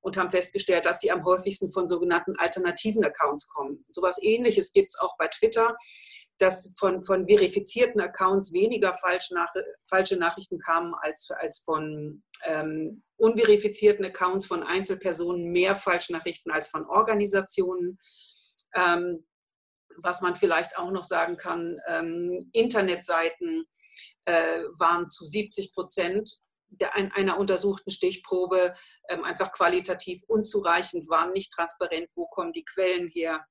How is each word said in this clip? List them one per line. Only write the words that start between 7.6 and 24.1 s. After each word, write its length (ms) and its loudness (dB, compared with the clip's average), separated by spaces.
Accounts 540 0
weniger 400 2
Falschnach-, 720 -2
falsche 340 2
Nachrichten 420 -2
kamen 420 -2
als, 300 -6
als 340 -8
von, 560 -6
ähm, 580 -4
unverifizierten 880 6
Accounts 400 0
von 160 -2
Einzelpersonen, 880 -2
mehr 260 4
Falschnachrichten 760 -4
als 160 -2
von 180 -6
Organisationen. 1120 0
Ähm, 500 0
was 180 -4
man 140 0
vielleicht 420 0
auch 140 -4
noch 140 -4
sagen 320 -2
kann, 500 -6
ähm, 640 -4
Internetseiten, 1120 0